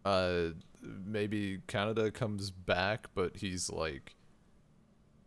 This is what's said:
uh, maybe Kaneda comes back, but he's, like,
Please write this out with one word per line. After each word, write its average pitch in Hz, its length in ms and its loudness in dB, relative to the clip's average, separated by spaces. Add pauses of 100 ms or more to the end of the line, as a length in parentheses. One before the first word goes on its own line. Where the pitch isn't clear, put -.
uh, 90 460 4 (300)
maybe 104 840 -2
Kaneda 107 460 2
comes 101 380 -2
back, 92 640 2
but 90 240 0
he's, 92 320 -2
like, 80 460 -4 (1120)